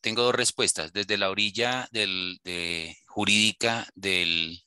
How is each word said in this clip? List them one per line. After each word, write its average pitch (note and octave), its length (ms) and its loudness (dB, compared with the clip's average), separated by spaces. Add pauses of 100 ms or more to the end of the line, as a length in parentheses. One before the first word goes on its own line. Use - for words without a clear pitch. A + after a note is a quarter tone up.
tengo A2+ 220 0
dos B2 120 4
respuestas. G#2 580 0
Desde G2+ 240 0
la G2 140 2
orilla A2 600 -2
del, F#2 500 -2
de, E2+ 540 -6 (100)
jurídica G#2+ 880 2
de E2+ 720 0